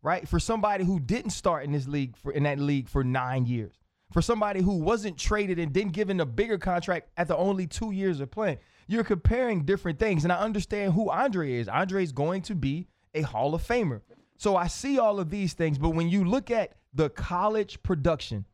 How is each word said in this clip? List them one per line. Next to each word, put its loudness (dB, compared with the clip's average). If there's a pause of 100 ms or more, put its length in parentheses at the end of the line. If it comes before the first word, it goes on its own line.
right? -2
For 2
somebody 0
who 2
didn't -2
start 0
in -2
this -2
league -4
for, -8
in 2
that 2
league 0
for 0
nine 0
years, -4 (400)
for 4
somebody 2
who 4
wasn't 0
traded 0
and -2
didn't 0
given 0
a 2
bigger 0
contract -2
after 0
only 0
two -6
years 0
of -8
playing. -2 (300)
You're 0
comparing 2
different -2
things, 2
and 2
I 2
understand -2
who 2
Andre 0
is. -2
Andre 0
is -4
going -2
to -8
be -2 (260)
a 0
Hall -2
of -2
Famer. 0 (340)
So 2
I 2
see 0
all 4
of -2
these -2
things, 0
but 2
when 2
you 4
look 0
at 0 (200)
the 2
college -2
production -2